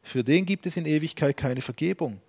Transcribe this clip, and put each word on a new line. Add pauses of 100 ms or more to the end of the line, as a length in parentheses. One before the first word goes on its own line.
für
den
gibt
es
in
Ewigkeit
keine
Vergebung